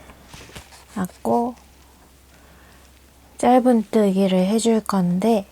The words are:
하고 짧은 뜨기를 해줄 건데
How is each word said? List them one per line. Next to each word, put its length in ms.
하고 600
짧은 540
뜨기를 540
해줄 360
건데 720